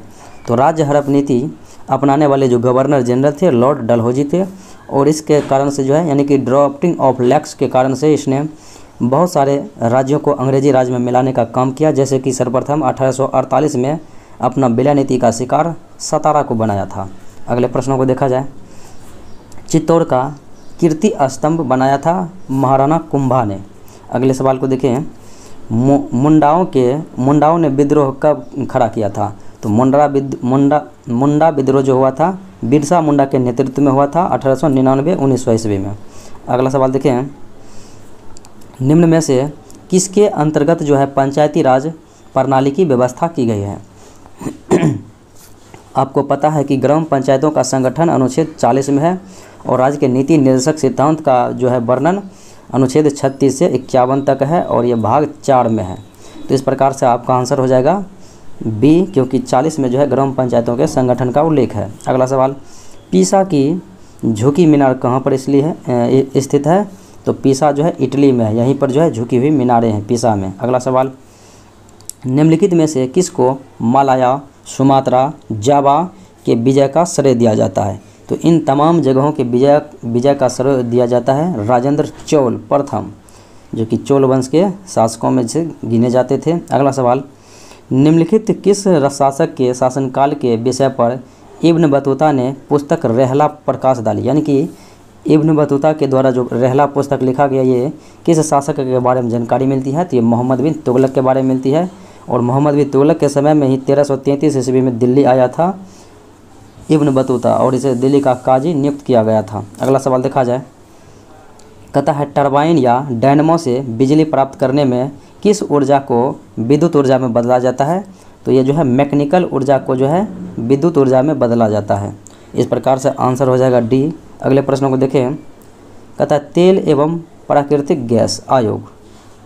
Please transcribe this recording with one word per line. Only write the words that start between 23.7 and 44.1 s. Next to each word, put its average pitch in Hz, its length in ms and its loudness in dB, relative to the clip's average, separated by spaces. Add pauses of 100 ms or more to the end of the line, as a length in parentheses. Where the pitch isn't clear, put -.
अगले 131 240 0
सवाल 131 240 0
को 135 80 -4
देखें, 131 400 -2 (640)
मु-, 139 420 0
मुंडाओं 151 500 4
के, 131 320 0 (220)
मुंडाओं 147 400 2
ने 160 100 0
विद्रोह 143 540 0
कब 143 240 0 (240)
खड़ा 123 180 0
किया 104 220 -4
था? 104 260 -6 (260)
तो 120 60 -6
मुंडा 131 380 2
विद-, 139 380 -4
मुंडा, 139 380 2 (260)
मुंडा 147 400 2
विद्रोह 135 340 0
जो 131 140 2
हुआ 131 140 2
था 165 280 -2 (260)
बिरसा 147 360 2
मुंडा 147 240 2
के 139 140 -2
नेतृत्व 127 440 -2
में 139 100 2
हुआ 139 140 2
था 151 160 -2
अठारह 135 320 0
सौ 139 140 0
निन्यानवे 135 460 2
उन्नीस 131 300 0
सौ 117 80 0
ईस्वी 107 260 0
में। 101 180 -6 (520)
अगला 131 220 0
सवाल 131 200 0
देखें, 135 400 -2 (1500)
निम्न 160 260 4
में 160 120 4
से 143 320 0 (380)
किसके 202 380 2
अंतर्गत 151 540 0
जो 143 140 2
है 139 100 2
पंचायती 143 560 0
राज 131 240 2 (480)
प्रणाली 135 360 2
की 160 140 0
व्यवस्था 127 420 0
की 143 200 -4
गई 110 140 -2
है? 101 180 -8 (920)